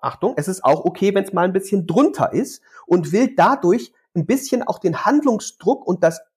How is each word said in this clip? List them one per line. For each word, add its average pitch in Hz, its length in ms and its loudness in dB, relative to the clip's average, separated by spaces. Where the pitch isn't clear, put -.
Achtung, - 340 -4
es 151 100 -4
ist 185 180 -6
auch 147 200 2
okay, 190 300 0
wenn 190 100 0
es - 80 -10
mal 175 120 2
ein 185 80 0
bisschen 190 340 -2
drunter 208 460 2
ist - 300 -6
und 170 260 0
will 254 220 2
dadurch 226 580 2
ein 160 120 -2
bisschen 254 360 0
auch - 160 -6
den 170 260 -2
Handlungsdruck 254 840 0
und 180 180 0
das, 165 160 0